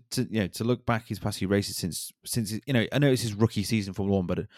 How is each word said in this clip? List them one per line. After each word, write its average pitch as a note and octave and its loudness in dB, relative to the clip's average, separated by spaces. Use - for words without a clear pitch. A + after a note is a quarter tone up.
to, - -2
you G#2+ 0
know, F2+ 0
to - -6
look A#2+ 0
back A#2 -2
his G#2 -6
past G#2 -6
few F#2 -2
races G2 2
since, - -6
since, G#2+ -2
you D3 -2
know, A2 4
I B2 0
know C#3+ 6
it's B2 2
his A2 -2
rookie G#2+ 2
season G2 -2
Formula G2 2
One, F#2 0
but F2 -2